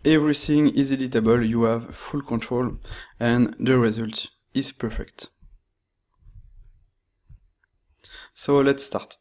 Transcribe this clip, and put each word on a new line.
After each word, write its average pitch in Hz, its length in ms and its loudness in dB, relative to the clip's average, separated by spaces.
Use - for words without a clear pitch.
everything 151 640 2
is 139 220 0
editable, 120 560 2
you 117 160 2
have 117 320 -2
full - 260 -8
control, 120 580 -4
and 120 400 2
the 127 180 4
result 113 540 -2
is 135 180 -2
perfect. - 580 -8
So 143 260 2
let's 139 240 2
start. - 380 -8